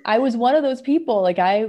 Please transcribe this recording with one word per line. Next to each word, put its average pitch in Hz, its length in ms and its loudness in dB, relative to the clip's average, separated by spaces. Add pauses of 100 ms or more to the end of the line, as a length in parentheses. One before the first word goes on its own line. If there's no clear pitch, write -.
I 214 140 0
was 254 180 0
one 247 180 2
of 311 80 2
those 262 180 -4
people. 277 420 0
Like, 180 160 0
I, 202 300 0